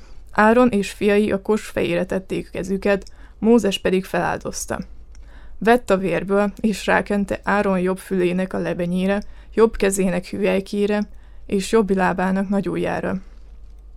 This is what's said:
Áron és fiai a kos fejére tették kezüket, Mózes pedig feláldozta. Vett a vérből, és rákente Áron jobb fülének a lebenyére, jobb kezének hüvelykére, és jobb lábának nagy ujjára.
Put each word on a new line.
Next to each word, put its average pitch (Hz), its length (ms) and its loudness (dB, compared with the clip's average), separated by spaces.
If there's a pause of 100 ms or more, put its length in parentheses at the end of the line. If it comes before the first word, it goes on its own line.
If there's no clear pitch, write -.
(320)
Áron 226 380 6
és 202 220 0
fiai 208 400 2
a 196 100 -2
kos 214 240 -2
fejére 175 400 -2
tették 185 440 -6
kezüket, 190 560 -2 (340)
Mózes 202 380 4
pedig 190 280 0
feláldozta. - 760 -4 (800)
Vett 240 320 2
a 190 80 4
vérből, 190 600 0
és 220 260 -2
rákente 196 580 0
Áron 196 360 0
jobb 185 180 0
fülének 185 560 -2
a 196 60 -4
lebenyére, 180 640 -2 (320)
jobb 226 220 4
kezének 190 500 0
hüvelykére, 202 840 0 (360)
és 196 260 -2
jobb 226 180 4
lábának 190 600 0
nagy 185 200 0
ujjára. 175 520 -2 (760)